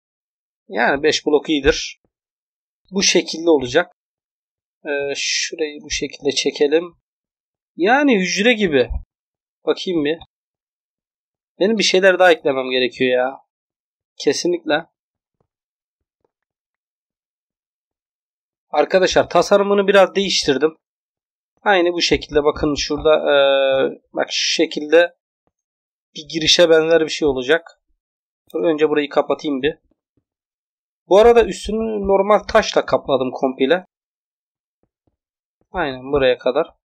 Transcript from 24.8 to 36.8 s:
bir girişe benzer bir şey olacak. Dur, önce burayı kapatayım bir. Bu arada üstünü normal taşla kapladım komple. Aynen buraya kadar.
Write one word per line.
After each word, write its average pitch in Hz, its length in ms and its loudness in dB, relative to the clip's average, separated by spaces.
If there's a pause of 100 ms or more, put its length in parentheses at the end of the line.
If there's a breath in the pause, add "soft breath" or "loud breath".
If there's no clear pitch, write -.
bir 151 180 -18
girişe 160 360 2
benzer 160 320 4
bir 151 80 -2
şey - 180 -2
olacak. 135 540 -2 (720)
Dur, 165 100 -4
önce 156 260 2
burayı 147 200 -2
kapatayım 143 520 -4
bir. 147 160 -4 (1300)
Bu 175 100 4
arada 233 280 6
üstünü 214 600 -6
normal 196 320 2
taşla - 460 0
kapladım 131 460 -2
komple. 135 540 -2 (1900)
Aynen 135 400 -6
buraya 131 260 2
kadar. 135 300 -2 (320)